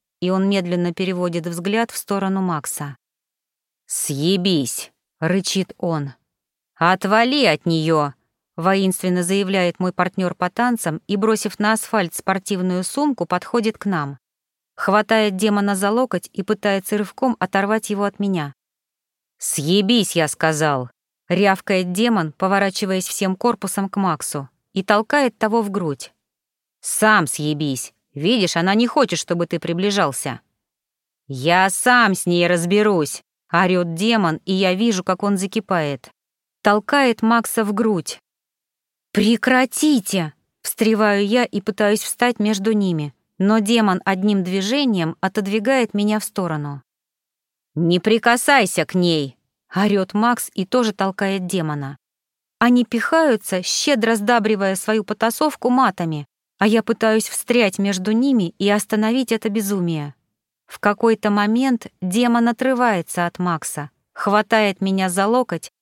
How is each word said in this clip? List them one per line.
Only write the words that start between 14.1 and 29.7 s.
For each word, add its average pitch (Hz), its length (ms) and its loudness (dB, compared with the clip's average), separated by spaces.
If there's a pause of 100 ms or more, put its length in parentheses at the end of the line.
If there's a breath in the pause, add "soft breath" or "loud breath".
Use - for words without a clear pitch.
Хватает 214 600 2
демона 202 380 2
за 196 160 0
локоть 226 440 -2
и 196 80 -6
пытается 202 560 -2
рывком 226 400 -2
оторвать 202 500 0
его 202 160 -2
от 202 140 -4
меня. 175 360 -2 (840)
«Съебись, 196 760 0
я 160 140 2
сказал!» 147 600 -2 (380)
рявкает 190 640 0
демон, 196 400 0
поворачиваясь 190 720 -2
всем 185 300 -4
корпусом 202 520 -4
к - 80 -8
Максу, 156 540 -4 (240)
и 190 80 -2
толкает 220 560 0
того 220 240 0
в 202 80 -4
грудь. 180 420 -6 (680)
«Сам 214 460 2
съебись! 147 680 -4 (200)
Видишь, 180 420 0
она 180 180 2
не 226 120 4
хочет, 190 320 0
чтобы 170 280 -2
ты 170 120 -4
приближался!» 170 840 -2 (880)